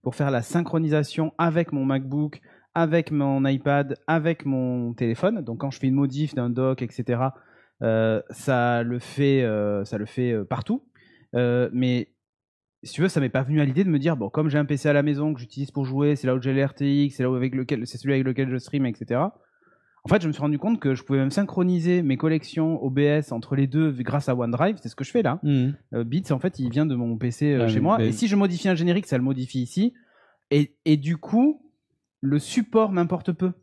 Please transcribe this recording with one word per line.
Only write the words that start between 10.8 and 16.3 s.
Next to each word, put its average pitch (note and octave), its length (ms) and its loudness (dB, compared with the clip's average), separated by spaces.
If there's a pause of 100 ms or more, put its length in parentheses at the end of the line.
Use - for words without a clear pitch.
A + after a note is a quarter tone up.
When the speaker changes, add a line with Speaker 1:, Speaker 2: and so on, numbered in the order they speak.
Speaker 1:
Euh, B2 380 2
mais B2 400 -2 (720)
si - 100 -16
tu - 80 -4
veux, F#3+ 60 4
ça E3+ 120 0
m'est C3 100 0
pas C3 120 0
venu D3+ 180 0
à C#3+ 40 4
l'idée C3+ 180 0
de F#3+ 60 2
me D3+ 100 2
dire, D3+ 180 0
bon, G#2 120 -4
comme D#3 220 0
j'ai D3 80 2
un D3 80 2
P C#3+ 100 -2
C D3+ 120 0
à D3 40 4
la C#3+ 100 4
maison D3 320 0
que B2 60 -10
j'utilise C3+ 300 -8
pour C#3 140 -2
jouer, C#3+ 320 2
c'est C3 100 -4
là B2+ 80 2